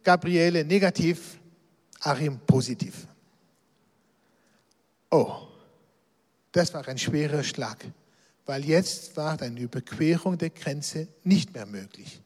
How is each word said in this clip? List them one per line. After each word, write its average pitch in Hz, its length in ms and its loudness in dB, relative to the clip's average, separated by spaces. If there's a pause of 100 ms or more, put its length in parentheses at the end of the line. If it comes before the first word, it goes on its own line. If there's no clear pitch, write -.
Gabriele 170 600 4
negativ, 180 720 2 (600)
Achim 143 460 -2
positiv. - 600 0 (2000)
Oh, - 260 2 (1160)
das 175 200 2
war 139 160 -12
ein 131 80 -10
schwerer 147 460 -2
Schlag, - 420 -8 (640)
weil 139 180 -6
jetzt 170 520 0
war 156 260 -4
eine 120 180 -10
Überquerung 160 760 -2
der 165 120 -4
Grenze 151 580 -8 (140)
nicht 180 300 2
mehr 107 140 -10
möglich. - 600 -16